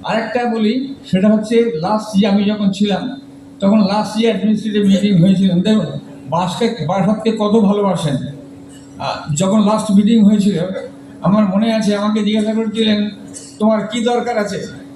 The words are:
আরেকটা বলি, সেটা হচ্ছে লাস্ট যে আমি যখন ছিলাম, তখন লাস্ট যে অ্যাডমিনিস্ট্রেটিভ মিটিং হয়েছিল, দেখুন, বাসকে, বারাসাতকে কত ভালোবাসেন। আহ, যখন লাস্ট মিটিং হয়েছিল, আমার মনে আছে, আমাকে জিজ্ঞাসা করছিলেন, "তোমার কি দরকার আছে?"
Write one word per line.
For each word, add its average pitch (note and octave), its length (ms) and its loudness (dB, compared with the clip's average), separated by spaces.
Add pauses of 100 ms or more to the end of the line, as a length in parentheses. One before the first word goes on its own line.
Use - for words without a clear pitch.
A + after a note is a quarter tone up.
আরেকটা A3+ 500 -2
বলি, A3+ 400 -2 (160)
সেটা F#3+ 180 2
হচ্ছে A3+ 460 2
লাস্ট G3 440 -2
যে G#3+ 80 4
আমি G3+ 180 2
যখন G3+ 280 0
ছিলাম, G3+ 480 -2 (400)
তখন G3+ 240 4
লাস্ট G#3 340 -2
যে A3+ 80 2
অ্যাডমিনিস্ট্রেটিভ G#3 600 0
মিটিং F#3+ 360 4
হয়েছিল, F#3 400 2
দেখুন, G#3 240 2 (440)
বাসকে, F3+ 440 -2 (120)
বারাসাতকে G3 520 0
কত G#3 220 2
ভালোবাসেন। F#3+ 560 0 (840)
আহ, C#3 360 -6
যখন G3 300 2
লাস্ট G#3 280 0
মিটিং G#3 320 6
হয়েছিল, G3+ 340 4 (640)
আমার G#3 220 2
মনে G#3+ 300 0
আছে, G#3 220 0
আমাকে G#3+ 280 0
জিজ্ঞাসা G#3+ 300 0
করছিলেন, G#3+ 560 0 (480)
"তোমার G#3+ 280 0
কি A#3+ 180 -6
দরকার A#3 340 -2
আছে?" - 580 -8